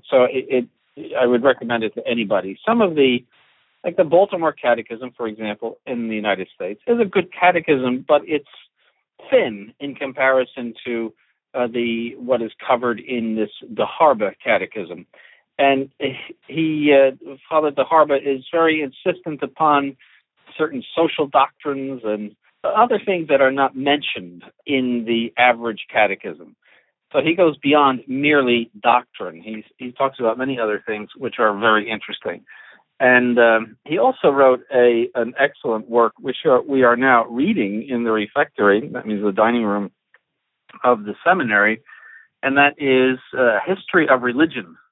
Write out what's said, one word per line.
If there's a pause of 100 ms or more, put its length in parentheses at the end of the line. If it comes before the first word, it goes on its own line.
So
it, (280)
it,
I
would
recommend
it
to
anybody. (100)
Some
of
the, (680)
like
the
Baltimore
Catechism,
for
example,
in
the
United
States,
is
a
good
catechism,
but
it's (840)
thin
in
comparison (140)
to, (420)
uh,
the,
what
is (120)
covered
in
this (240)
de
Harba (120)
Catechism. (520)
And (560)
he,
uh, (160)
Father
de
Harba
is
very
insistent
upon (600)
certain (120)
social
doctrines
and (260)
other
things
that
are
not
mentioned (220)
in
the
average
catechism. (580)
So
he
goes
beyond
merely (100)
doctrine.
He's, (140)
he
talks
about
many
other
things
which
are
very
interesting. (560)
And,
um, (100)
he
also
wrote (140)
a,
an
excellent
work,
which
are,
we
are
now
reading
in
the
refectory,
that
means
the
dining
room (920)
of
the (100)
seminary, (600)
and
that
is, (200)
uh,
History
of
Religion (160)